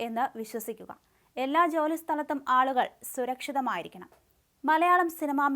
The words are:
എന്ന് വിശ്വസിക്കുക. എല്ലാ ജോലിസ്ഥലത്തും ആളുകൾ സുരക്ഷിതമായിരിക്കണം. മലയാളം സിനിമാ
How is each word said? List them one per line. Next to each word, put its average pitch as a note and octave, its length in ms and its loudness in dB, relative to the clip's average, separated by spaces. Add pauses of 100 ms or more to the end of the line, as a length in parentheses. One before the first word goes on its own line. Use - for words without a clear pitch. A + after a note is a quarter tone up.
എന്ന് A#3 180 -2 (160)
വിശ്വസിക്കുക. A3 500 -10 (540)
എല്ലാ D4 180 4 (120)
ജോലിസ്ഥലത്തും D4+ 640 -2 (180)
ആളുകൾ C4 280 2 (260)
സുരക്ഷിതമായിരിക്കണം. B3 960 -6 (600)
മലയാളം F4 380 6 (100)
സിനിമാ C#4+ 380 0